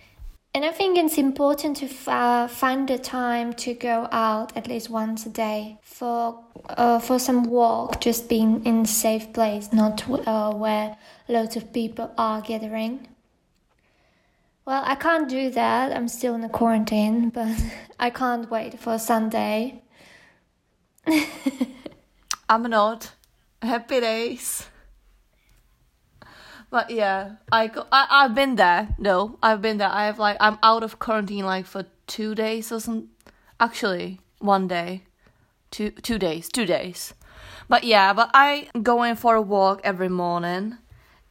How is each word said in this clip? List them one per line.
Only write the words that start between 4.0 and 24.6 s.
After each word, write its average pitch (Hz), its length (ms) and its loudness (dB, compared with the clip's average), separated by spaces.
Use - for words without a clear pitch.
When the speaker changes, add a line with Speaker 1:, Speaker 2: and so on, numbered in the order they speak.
Speaker 1:
out 226 460 -2
at 226 100 -10
least 240 220 -8
once 220 380 -6
a - 20 -10
day 214 540 -6
for, 233 600 -6
uh, 240 280 4
for 254 200 0
some 247 260 2
walk, 233 560 2
just 233 260 0
being 220 380 2
in 233 160 2
a 226 60 2
safe 220 480 -2
place, 208 360 -2
not 214 280 4
w-, - 240 -4
uh, 214 320 -2
where 214 420 -2
loads 226 280 -2
of - 180 -10
people 226 420 -6
are 220 240 -2
gathering. 220 680 -8
Well, 269 220 -2
I 277 80 0
can't 311 340 0
do 262 220 -2
that. 233 440 0
I'm 240 140 -4
still 240 260 -4
in 233 80 -6
a 226 60 -8
quarantine, 226 800 2
but 226 260 -4
<laughs> - 200 -14
I 240 80 0
can't 240 420 -4
wait 226 300 -6
for 226 180 -4
Sunday. 220 840 -2
<laughs> - 1400 -4
Speaker 2:
I'm 226 140 4
not. 226 500 0
Happy 233 400 -2
days. 233 720 -6